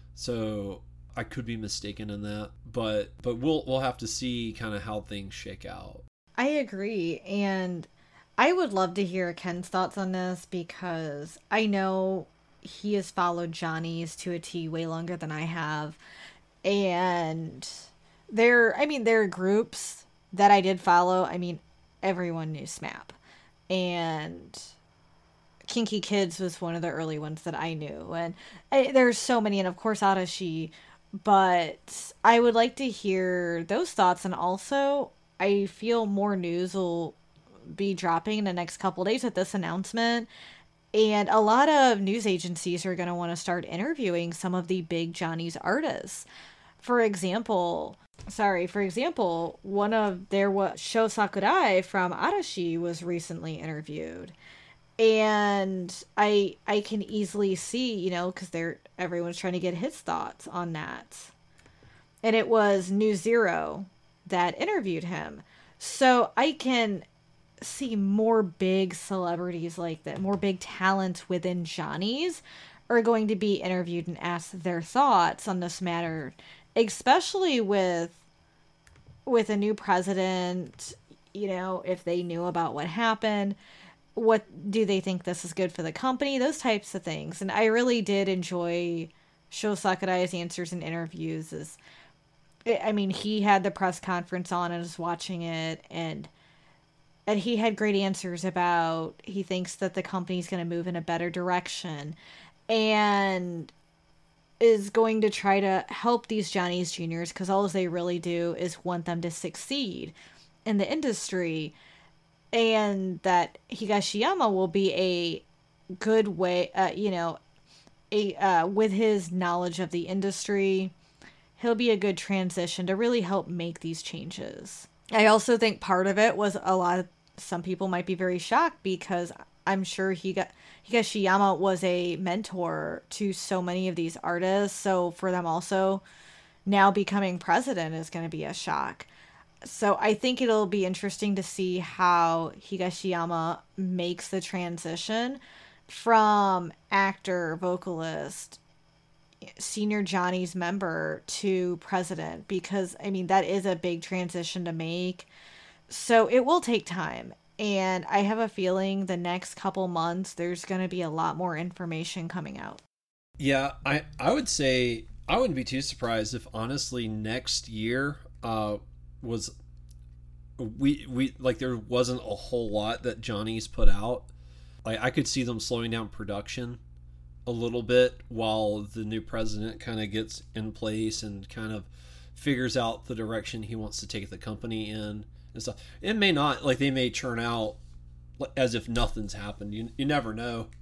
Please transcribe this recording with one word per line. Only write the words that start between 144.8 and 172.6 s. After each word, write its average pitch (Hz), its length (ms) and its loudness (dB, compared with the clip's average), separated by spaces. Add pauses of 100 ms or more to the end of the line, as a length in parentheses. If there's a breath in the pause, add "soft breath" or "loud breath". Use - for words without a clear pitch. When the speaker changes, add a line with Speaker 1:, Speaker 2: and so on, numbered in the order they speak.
Speaker 2:
from 208 880 4 (180)
actor, 185 640 0
vocalist, 165 1000 -6 (1000)
senior 208 440 -2
Johnny's 180 520 -2
member 170 720 -2
to 180 500 0
president, 170 720 -6
because, 185 560 -4
I 202 60 -4
mean, 185 160 -2
that 190 180 4
is 196 220 0
a 185 100 0
big 170 240 -4
transition 175 640 -6
to 170 80 -4
make. 175 540 -4 (640 loud breath)
So - 400 6
it 254 160 6
will 330 140 6
take 240 260 0
time, 98 480 -8 (240)
and 190 480 0
I 202 140 2
have 208 180 2
a 226 100 0
feeling 190 580 0
the 180 100 -2
next 175 400 -6
couple 190 320 -2
months 175 440 -2
there's 170 320 -4
gonna 185 240 -2
be 180 140 -4
a 160 80 -4
lot 160 260 0
more 175 200 -2
information 170 720 -6
coming 170 300 -8
out. - 220 -14 (560)
Speaker 1:
Yeah, 139 360 0 (120)
I, 147 200 0 (140)
I 151 140 2
would 294 160 0
say 127 560 0 (240)
I 165 80 2
wouldn't 226 200 2
be 127 80 -2
too 131 180 -4
surprised 113 520 -2
if, 117 200 -8
honestly, 120 540 -4
next 110 600 -4
year, 123 480 -2 (260)
uh, 107 360 -2 (440)
was, 117 280 -4 (1080)
we, 131 500 0
we, 127 300 -2
like, 127 200 0
there 127 180 -2
wasn't 120 440 0
a 107 140 -6
whole 117 360 -4